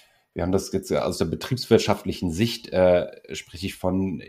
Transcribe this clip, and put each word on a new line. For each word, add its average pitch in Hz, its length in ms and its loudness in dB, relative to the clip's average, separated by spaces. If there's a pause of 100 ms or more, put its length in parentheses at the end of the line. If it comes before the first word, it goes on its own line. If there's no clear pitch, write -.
(320)
wir - 100 -4
haben 185 100 0
das 196 200 0
jetzt - 160 -4
ja - 160 0
aus - 140 -2
der - 80 0
betriebswirtschaftlichen 107 1040 0
Sicht, 113 420 -2
äh, - 640 2
spreche - 320 -10
ich 95 80 -8
von 92 540 -2